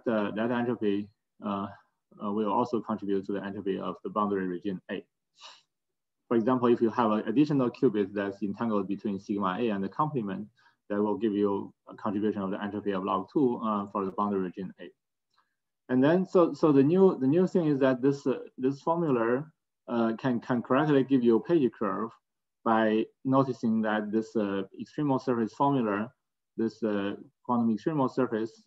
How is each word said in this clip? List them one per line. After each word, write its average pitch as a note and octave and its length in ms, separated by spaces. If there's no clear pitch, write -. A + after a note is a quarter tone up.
uh, G#2+ 300
that A#2 160
entropy, A2 560
uh, G2+ 220
uh, G#2 60
will G#2 220
also A#2 280
contribute G2+ 460
to G#2 60
the F#2+ 120
entropy F#2+ 320
of F#2+ 280
the G2+ 60
boundary G2+ 360
region F2+ 340
A. F#2+ 140
For A#2+ 80
example, A#2+ 320
if A#2 120
you A2+ 100
have A2 200
an G#2+ 160
additional C3+ 440
qubit G#2 420
that's G2 300
entangled G#2 440
between G2 320
sigma G2 400
A A#2 120
and G2 120
the G2 60
complement, G#2+ 580
that G#2 140
will G#2 140
give G#2+ 160
you G2+ 400
a - 60
contribution G#2 480
of F#2+ 80
the G2 120
entropy G2+ 300
of F#2 120
log G2 280
two, B2+ 320
uh, G#2 260
for G2+ 140
the F#2+ 80
boundary G#2 280
region F#2 400
A. F2 100
And B2+ 140
then, F3 240
so, E3+ 280
so D#3 160
the C#3 140
new, F3+ 340
the C3 80
new E3+ 200
thing F3 200
is D3 140
that C3 200
this, C#3 260
uh, A#2+ 120
this C3+ 220
formula, C#3 640
uh, A#2 300
can, B2+ 200
can A#2 240
correctly C#3 400
give B2+ 220
you A#2 100
a A2 60
Page D#3 360
curve G#2+ 340
by A2 420
noticing B2+ 580
that G#2+ 300
this, A2 240
uh, G2 260
extremal C3+ 400
surface A#2 320
formula, A#2 600
this, A2+ 280
uh, G2+ 300
quantum A#2 320
extremal C#3+ 320
surface, A2+ 580